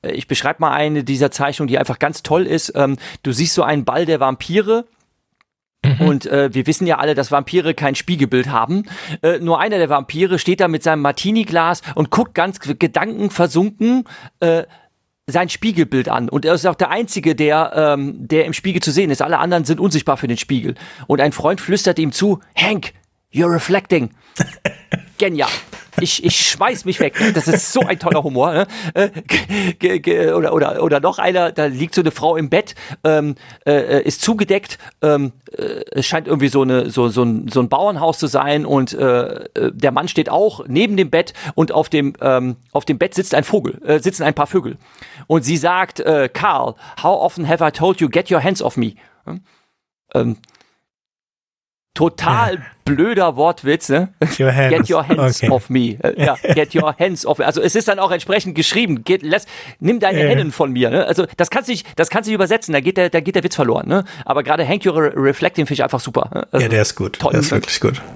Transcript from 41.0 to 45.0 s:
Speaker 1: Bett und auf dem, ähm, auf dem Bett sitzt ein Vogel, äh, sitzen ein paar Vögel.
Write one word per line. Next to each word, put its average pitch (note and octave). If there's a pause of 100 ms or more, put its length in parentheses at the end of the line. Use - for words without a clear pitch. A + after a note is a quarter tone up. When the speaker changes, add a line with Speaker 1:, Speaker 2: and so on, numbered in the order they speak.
Speaker 1:
Bett E3+ (220)
und D#3+
auf D#3
dem, C#3+
ähm, B2+ (160)
auf C#3+
dem C#3+
Bett -
sitzt F#3+
ein D#3
Vogel, -
äh, D3+
sitzen F#3+
ein D3+
paar D3
Vögel. D#3 (500)